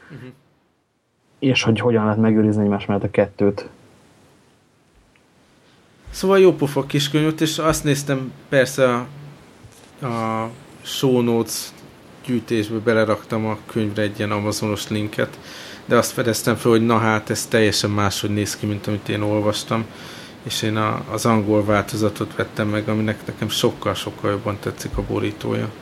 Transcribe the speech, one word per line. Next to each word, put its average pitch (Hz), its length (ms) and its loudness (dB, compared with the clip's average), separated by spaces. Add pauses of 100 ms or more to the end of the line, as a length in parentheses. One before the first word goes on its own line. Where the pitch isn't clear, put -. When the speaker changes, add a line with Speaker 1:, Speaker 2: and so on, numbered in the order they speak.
Speaker 1:
Mhm. 127 180 -16 (1120)
Speaker 2:
és 131 240 2
hogy 110 160 4
hogyan 113 240 2
lehet 107 160 2
megőrizni 107 440 4
egymás 101 220 0
mellett 101 180 0
a 101 80 -2
kettőt. 101 580 0 (2500)
Speaker 1:
Szóval 190 300 2
jó 180 140 10
pofa 143 320 0
kis 143 240 0
könyv, 156 300 2
és 156 180 0
azt 156 260 2
néztem, 139 480 0 (180)
persze 131 440 4
a, 123 120 -2 (1000)
a 113 440 -4 (320)
show 127 400 2
notes 117 480 0 (560)
gyűjtésbe 113 520 -2
beleraktam 110 680 2
a 107 200 -4
könyvre 107 360 -2
egy 104 160 -2
ilyen 107 140 -2
Amazonos 104 560 -2
linket, - 520 -4 (460)
de 120 120 4
azt 113 140 2
fedeztem 117 440 0
fel, 117 160 2
hogy 113 140 6
na 117 120 4
hát, 110 320 2
ez 110 160 -4
teljesen 107 440 2
máshogy 101 440 0
néz 104 220 -2
ki, - 100 -8
mint 104 220 -4
amit 104 220 -4
én 104 120 -2
olvastam, 104 640 0 (580)
és - 180 -6
én 107 140 0
a, 110 360 0
az 110 140 -2
angol 107 400 4
változatot 104 680 0
vettem 107 320 -4
meg, 107 220 -2
aminek 107 360 -2
nekem - 240 -6
sokkal-sokkal - 840 -2
jobban 101 280 -4
tetszik - 380 -8
a 101 60 -2
borítója. 107 680 -4 (120)